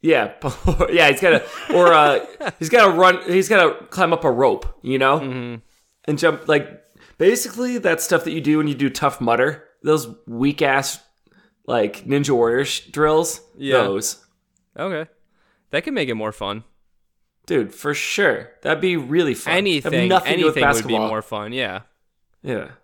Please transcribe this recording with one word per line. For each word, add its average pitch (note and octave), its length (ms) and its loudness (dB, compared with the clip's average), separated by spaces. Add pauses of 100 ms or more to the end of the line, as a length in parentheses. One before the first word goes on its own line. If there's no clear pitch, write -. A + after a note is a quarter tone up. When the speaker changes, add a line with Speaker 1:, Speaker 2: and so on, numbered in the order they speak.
Speaker 1:
Yeah, C3 300 2 (100)
<laughs> - 480 -2
yeah. E3 200 4
He's C#3 100 0
gotta, E3 220 4 (300)
or, F3 200 6
uh, D3 340 4 (140)
Speaker 2:
<laughs> A#3+ 180 -8
Speaker 1:
he's D#3+ 100 -6
gotta G#3+ 240 6
run. F3+ 340 4
He's F#3 220 2
gotta F3+ 260 4 (120)
climb F3 260 0
up E3 120 -2
a C#3+ 60 4
rope. B2 360 2 (160)
You C3 160 -2
know, C3+ 220 4
Speaker 2:
Mm-hmm. B2+ 340 -10 (520)
Speaker 1:
and D3 120 -2
jump. D#3 300 0
Like, D3+ 200 2 (500)
basically, A#3+ 600 -2
that E3+ 240 -2
stuff E3 220 -2
that E3 80 -8
you D#3+ 80 -6
do D3+ 180 0
when D3+ 100 0
you C#3+ 60 -4
do C3+ 160 -2
Tough C#3+ 300 -4
Mudder. B2 440 0 (180)
Those D3+ 260 0 (180)
weak C3+ 340 -2
ass, C#3 400 0 (640)
like, A2+ 380 -2
Ninja C#3+ 260 -2
Warrior A#2+ 340 2
sh-, - 160 -6 (100)
drills. D#3 500 0 (160)
Speaker 2:
Yeah. C3+ 280 0
Speaker 1:
Those. G2 400 -6 (540)
Speaker 2:
Okay, D#3+ 300 -8 (600)
that D#3 140 -4
could D4 100 -8
make D#3+ 140 -4
it A#2+ 60 -4
more G#2+ 180 -6
fun. G#2 320 -8 (840)
Speaker 1:
Dude, C3 280 -2
for C#3+ 200 -6
sure. - 560 -2 (120)
That'd - 200 -2
be F3+ 140 0
really C#3+ 380 0
fun. - 180 -6
Have F3 60 2
Speaker 2:
Anything, E3 500 0
Speaker 1:
nothing F3+ 260 2
to F3 60 -2
do D#3+ 60 4
with D#3 100 2
Speaker 2:
anything C#3+ 180 2
would A2 140 -4
be A2 60 -2
Speaker 1:
basketball. G#2+ 140 -2
Speaker 2:
more G#2+ 140 -4
fun. G#2+ 300 -10
Yeah. G#2 280 -6 (640)
Speaker 1:
Yeah. B2 260 -8 (160)